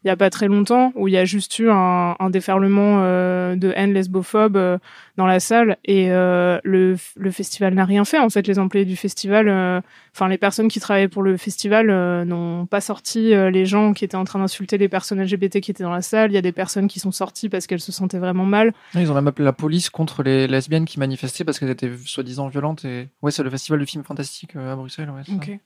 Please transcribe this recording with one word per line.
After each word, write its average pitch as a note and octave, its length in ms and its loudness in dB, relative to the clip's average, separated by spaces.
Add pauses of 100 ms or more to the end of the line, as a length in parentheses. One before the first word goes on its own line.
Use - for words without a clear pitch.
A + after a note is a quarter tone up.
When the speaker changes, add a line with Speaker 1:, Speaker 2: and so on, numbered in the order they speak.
Speaker 1:
il G3 40 0
y - 20 2
a F#3 80 0
pas G3 120 4
très G3+ 200 0
longtemps, A#3 460 4
où G3 120 -2
il F#3+ 60 2
y F#3 40 4
a F#3 60 4
juste F#3 360 -4
eu A3+ 100 4
un, F3+ 500 2
un F#3+ 100 0
déferlement, G3 760 4
euh, F3+ 520 0
de F#3 180 0
haine G3 200 2
lesbophobe, F#3+ 640 2
euh, F3+ 200 2 (380)
dans F#3+ 100 0
la F#3 140 4
salle. A3+ 460 4
Et, F#3+ 260 4
euh, F3+ 540 2
le F#3 300 2
f-, - 200 -14
le F#3+ 160 -4
festival F#3+ 420 -2
n'a F#3 120 4
rien G3+ 180 2
fait. D#4 160 0
En A#3 100 4
fait, G3+ 180 0
les G3 120 0
employés G3 260 0
du F#3 120 -4
festival, G#3 500 0
euh, F#3 320 0 (340)
enfin, F#3 140 -2
les F#3 100 0
personnes G3+ 300 0
qui G#3 140 0
travaillaient G3 260 2
pour G3 160 -4
le F#3+ 140 2
festival, G#3+ 520 0
euh, F3 360 0
n'ont F3 400 -4
pas G3+ 160 -2
sorti, A3 520 0
euh, F#3+ 160 4
les F#3 160 2
gens G#3 280 2
qui G3+ 100 -4
étaient F#3+ 140 -6
en F#3 80 -2
train G3 140 -6
d'insulter F#3+ 380 -4
les G3 120 2
personnes F#3+ 320 -4
L F#3+ 60 -2
G G3 100 -2
B F#3+ 120 0
T G3+ 120 -2
qui G3 100 -10
étaient F#3+ 120 -8
dans F3 60 -4
la F3 120 -4
salle. A3 300 2
Il - 20 0
y G3+ 40 2
a F#3 40 4
des F3+ 100 0
personnes F#3+ 380 -2
qui - 100 -8
sont F#3 140 -4
sorties - 340 -6
parce F#3 180 -4
qu'elles F3 140 -4
se F#3 140 -10
sentaient F#3 260 -4
vraiment F#3 260 -2
mal. G#3+ 280 4 (200)
Speaker 2:
Ils F3 160 2
ont C#3+ 60 0
même C#3+ 140 2
appelé D3 160 0
la C3+ 80 4
police D#3 360 -2
contre D#3+ 320 -4
les C3+ 260 2
lesbiennes C#3+ 380 0
qui D3+ 140 -10
manifestaient C3+ 460 -6
parce - 120 -2
qu'elles C3+ 140 -4
étaient A#2+ 60 -4 (280)
soi-disant C3 420 -8
violentes. D3 380 -6
Et B2 220 -10 (160)
ouais, D3 80 0
c'est D3 120 -4
le C3 60 -2
festival C#3+ 300 -4
du C#3+ 80 -4
film D3 160 -10
fantastique, C#3+ 520 -12
euh, C3 180 -10
à - 20 -8
Bruxelles, C3 340 -12
ouais, C3+ 160 -14
c'est F3+ 60 -12
ça. G3 60 -4
Speaker 1:
Ok. G3 280 -10